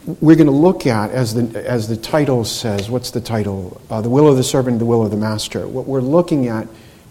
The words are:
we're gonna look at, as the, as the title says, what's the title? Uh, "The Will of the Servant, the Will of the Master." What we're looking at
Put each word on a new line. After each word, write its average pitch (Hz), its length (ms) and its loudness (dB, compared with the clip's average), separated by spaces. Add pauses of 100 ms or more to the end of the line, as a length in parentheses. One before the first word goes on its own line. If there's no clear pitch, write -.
(200)
we're 156 160 8
gonna 151 140 4
look 165 360 2
at, 107 240 0
as 120 220 -2
the, 113 340 -4
as 113 220 -2
the 113 80 -4
title 135 480 0
says, 101 460 -6
what's 123 200 -6
the 117 120 -6
title? 101 680 -6
Uh, 110 140 -6
"The 117 80 -2
Will 147 180 6
of 139 80 6
the 127 80 2
Servant, 123 360 0
the 113 40 0
Will 117 180 2
of 104 80 0
the 107 60 -2
Master." 107 500 -4
What 127 200 -8
we're 135 160 -2
looking 143 460 2
at 110 200 -6 (420)